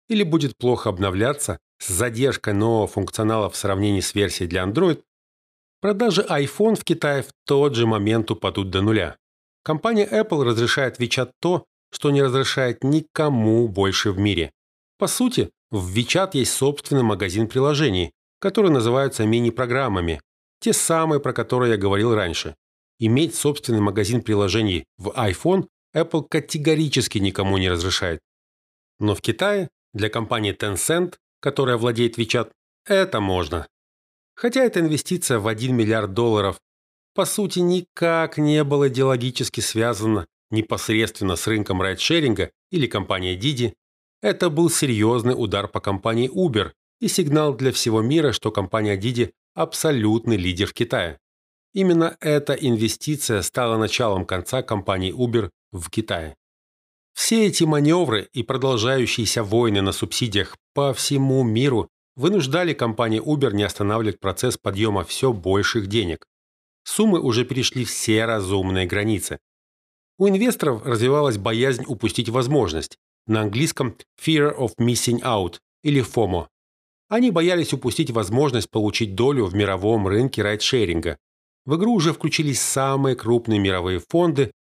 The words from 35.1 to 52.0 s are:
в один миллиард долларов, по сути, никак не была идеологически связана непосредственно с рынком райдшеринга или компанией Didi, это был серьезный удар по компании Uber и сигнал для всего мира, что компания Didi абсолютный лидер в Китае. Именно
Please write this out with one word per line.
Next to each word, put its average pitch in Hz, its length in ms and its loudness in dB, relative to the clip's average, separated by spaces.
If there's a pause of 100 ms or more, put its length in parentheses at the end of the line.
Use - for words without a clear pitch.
в 104 100 0
один 117 260 -2
миллиард 107 380 0
долларов, 104 480 2 (540)
по 196 100 2
сути, 190 340 -2
никак 170 800 0
не 151 240 4
была 143 260 2
идеологически 127 720 0
связана 107 640 -2 (240)
непосредственно 110 880 -2
с - 100 -6
рынком 101 360 -2
райдшеринга 98 680 0 (200)
или 156 160 0
компанией 92 520 -4
Didi, 120 340 -2 (500)
это 196 260 0
был 160 220 2
серьезный 117 680 2
удар 101 300 -2
по - 140 -6
компании 113 500 -2
Uber 139 420 0 (280)
и 220 80 -2
сигнал 151 460 2
для 127 180 0
всего 110 300 0
мира, 139 300 2
что - 200 -4
компания 104 440 0
Didi 117 360 -2 (220)
абсолютный 117 840 0
лидер 90 320 -2
в - 60 -12
Китае. 98 440 -4 (560)
Именно 170 460 2